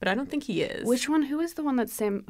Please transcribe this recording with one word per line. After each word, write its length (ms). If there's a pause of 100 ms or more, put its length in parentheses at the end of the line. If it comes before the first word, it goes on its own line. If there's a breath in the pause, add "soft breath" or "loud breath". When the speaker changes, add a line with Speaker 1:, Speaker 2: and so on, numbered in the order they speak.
Speaker 1:
but 80
I 80
don't 120
think 140
he 200
is. 220
Speaker 2:
Which 240
one? 140
Who 160
is 160
the 80
one 140
that's 160
Sam? 380